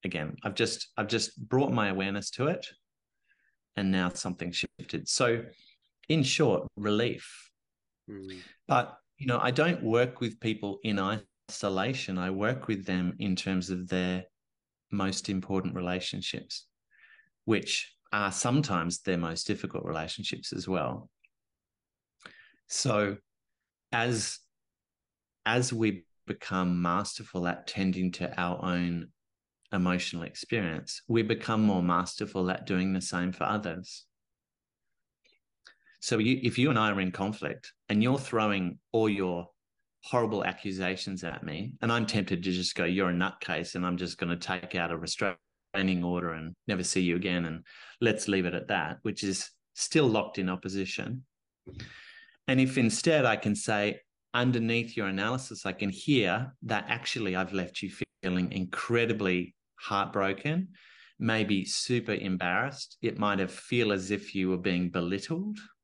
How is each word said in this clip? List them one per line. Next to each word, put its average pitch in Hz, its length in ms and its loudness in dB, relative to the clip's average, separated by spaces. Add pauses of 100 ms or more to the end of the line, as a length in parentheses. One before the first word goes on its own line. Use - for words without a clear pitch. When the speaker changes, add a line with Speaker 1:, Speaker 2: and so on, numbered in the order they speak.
Speaker 1:
Again, 82 380 -4
I've 101 120 -4
just, - 340 0 (100)
I've 107 100 -2
just 117 400 -2
brought 131 240 4
my 110 160 2
awareness 98 440 -2
to 135 160 0
it, 180 180 -4 (1080)
and 98 140 2
now 92 200 4
something 87 420 -6
shifted. - 560 -6
So, 120 360 2 (680)
in 156 120 4
short, 131 540 4
relief. - 760 -2 (600)
Speaker 2:
Mm. 95 280 -12 (300)
Speaker 1:
But, 127 300 2 (180)
you 135 120 -6
know, 120 120 2
I 123 100 2
don't 156 320 2
work 120 380 2
with 113 200 -4
people 107 440 -2
in 104 160 0 (480)
isolation. 98 680 -2
I 90 100 -2
work 104 400 -2
with 98 160 -2
them 90 340 0
in 98 160 0
terms 92 360 -2
of 92 180 -4
their 92 360 0 (680)
most 98 360 -2
important 92 460 -2
relationships, 90 920 -6 (800)
which - 480 0 (200)
are 101 180 2
sometimes 87 680 2
their 90 180 0
most 85 260 -2
difficult - 400 -4
relationships - 680 -6
as - 160 -6
well. 82 420 -2 (1600)
So 104 480 2 (720)
as, 117 480 0 (1080)
as 123 280 2
we 110 320 0 (240)
become 92 520 0
masterful 90 680 -2
at - 180 -4
tending 92 460 0
to 90 280 -4
our 90 240 -2
own 87 440 0 (640)
emotional 90 500 0
experience, - 840 -6
we 113 140 4
become 110 400 0
more 98 200 6
masterful 92 640 0
at - 160 -2
doing 95 280 0
the 92 80 0
same 90 320 -2
for - 100 -4
others. 92 600 -4 (1900)
So - 200 0
you, 120 260 6
if 117 140 2
you 123 120 6
and 117 80 4
I 107 140 4
are 98 80 2
in 92 100 2
conflict 98 600 -4 (160)
and 107 160 6
you're 131 160 4
throwing 104 580 2 (140)
all 110 160 6
your 90 400 0 (560)
horrible 113 400 2
accusations 92 800 -4
at 78 180 -6
me, 90 300 -6 (100)
and 117 80 2
I'm 117 160 2
tempted 98 340 0
to 92 120 0
just 90 240 -2
go, 90 80 0
"You're 90 260 4
a - 20 2
nutcase," 87 640 -2
and 90 100 -2
I'm 90 120 0
just 87 220 -4
gonna 87 180 0
take 90 400 -6
out 85 160 0
a 82 40 -4
restraining 92 1080 -2
order 87 300 0
and 80 200 -10 (140)
never 92 160 0
see - 160 0
you 87 160 4
again, 90 300 0
and 82 200 -8 (340)
let's 110 280 2
leave 95 160 4
it 87 100 0
at - 140 -6
that, 85 340 -2
which 104 220 -4
is 95 260 -2 (240)
still - 320 2
locked 107 320 2
in 92 100 0
opposition. 95 760 -4 (1200)
And 131 140 4
if 131 180 4
instead 131 460 4
I 113 100 4
can 104 220 0
say, 104 420 0 (340)
underneath 117 640 2
your 104 120 0
analysis, 107 580 -2
I 95 60 -2
can 101 180 -2
hear 113 720 2
that 110 240 -2
actually 113 480 -2
I've 92 180 -2
left 90 300 -4
you 95 80 -6 (320)
feeling 90 300 0
incredibly 98 1040 0 (240)
heartbroken, 101 880 0 (500)
maybe 107 460 2
super 110 500 0
embarrassed. 95 880 -2
It 117 160 -2
might 101 220 2
have 92 100 0
feel 117 400 0
as 98 220 0
if 101 240 -4
you 92 140 2
were 92 80 2
being 90 320 2
belittled. 127 680 -2 (260)